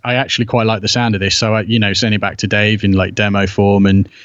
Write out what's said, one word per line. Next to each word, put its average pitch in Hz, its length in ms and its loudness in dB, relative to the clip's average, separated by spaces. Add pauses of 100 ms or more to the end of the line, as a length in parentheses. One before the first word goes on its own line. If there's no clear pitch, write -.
I 123 100 -2
actually 127 300 -2
quite 113 200 0
like 110 160 0
the 104 60 -4
sound 117 280 0
of 95 60 -4
this." 95 160 -2
So 110 180 0
I, 110 80 0
you 113 140 -2
know, 104 160 0
sent 107 220 0
it 98 60 -2
back 98 160 -2
to 110 100 -4
Dave 104 380 0
in, 98 80 2
like, 92 200 0
demo 101 320 0
form, 101 400 2
and 98 220 4 (180)